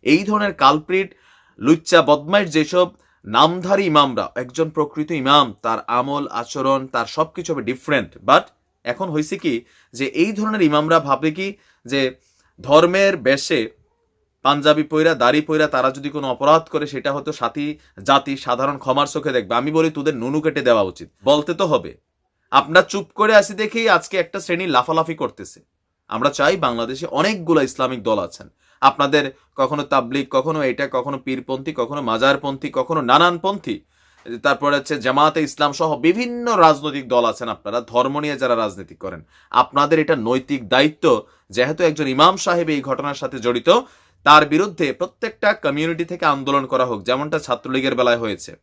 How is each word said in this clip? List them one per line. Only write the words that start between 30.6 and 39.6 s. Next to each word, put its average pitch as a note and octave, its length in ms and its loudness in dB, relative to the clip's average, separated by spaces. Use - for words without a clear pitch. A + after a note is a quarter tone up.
এটা, C3+ 300 -2
কখনো C3+ 260 -4
পীরপন্থী, C3 560 -8
কখনো C#3 280 -6
মাজারপন্থী, C3+ 720 -2
কখনো D3 280 -2
নানানপন্থী, E3 800 0
তারপরে C#3+ 320 0
হচ্ছে C#3 260 -6
জামাতে D3 420 2
ইসলাম D3 280 -2
সহ D#3 260 -4
বিভিন্ন A#3+ 580 -2
রাজনৈতিক D3 520 2
দল A#2+ 180 2
আছেন। A2+ 240 -2
আপনারা G#2+ 320 -6
ধর্ম B2+ 380 -2
নিয়ে D3 180 -4
যারা B2 200 0
রাজনীতি F#2+ 380 -6
করেন, F2 300 -12
আপনাদের C#3+ 500 2